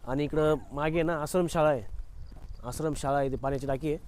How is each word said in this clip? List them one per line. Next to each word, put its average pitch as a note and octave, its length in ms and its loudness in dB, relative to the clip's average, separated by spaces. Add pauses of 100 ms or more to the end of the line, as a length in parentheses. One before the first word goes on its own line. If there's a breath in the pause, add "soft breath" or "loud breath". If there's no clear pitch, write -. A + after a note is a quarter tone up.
आणि C#3 160 0
इकडं D3+ 300 4 (180)
मागे D#3 300 0
ना E3 120 2
आश्रमशाळा D#3 560 2
आहे, B2 120 2 (800)
आश्रमशाळा C#3+ 540 0
आहे, C#3 100 2
इथे C3 80 -2
पाण्याची C3+ 300 -2
टाकी C#3 260 -2
आहे E3 140 -2